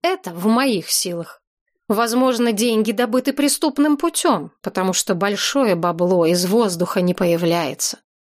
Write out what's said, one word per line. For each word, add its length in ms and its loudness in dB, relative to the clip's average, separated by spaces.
Это 280 -4
в 160 -6
моих 440 0
силах. 500 -6
Возможно, 640 2
деньги 400 0
добыты 400 0
преступным 640 2
путем, 640 -2
потому 320 -2
что 220 -2
большое 600 0
бабло 520 2
из 180 2
воздуха 560 0
не 140 2
появляется. 840 -2